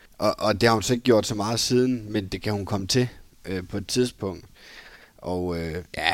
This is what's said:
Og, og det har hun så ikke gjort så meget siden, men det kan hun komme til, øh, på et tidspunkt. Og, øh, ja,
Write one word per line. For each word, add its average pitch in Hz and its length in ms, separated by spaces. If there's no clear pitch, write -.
Og, - 220
og 101 220
det 117 80
har 113 40
hun 104 100
så 127 100
ikke 120 100
gjort 110 240
så 113 80
meget 107 240
siden, 123 540
men 101 140
det 92 140
kan 107 120
hun 101 120
komme 95 220
til, 123 200
øh, 90 220
på 143 100
et 123 100
tidspunkt. 120 580
Og, 90 420
øh, 82 240
ja, 80 160